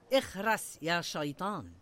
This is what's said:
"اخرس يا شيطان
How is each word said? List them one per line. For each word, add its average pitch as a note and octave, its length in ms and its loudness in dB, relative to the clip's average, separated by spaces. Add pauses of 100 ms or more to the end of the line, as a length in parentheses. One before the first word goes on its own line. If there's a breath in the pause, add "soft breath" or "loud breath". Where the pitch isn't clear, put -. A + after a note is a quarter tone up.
(120)
"اخرس A3 720 2
يا E3+ 180 2
شيطان D#3 800 -4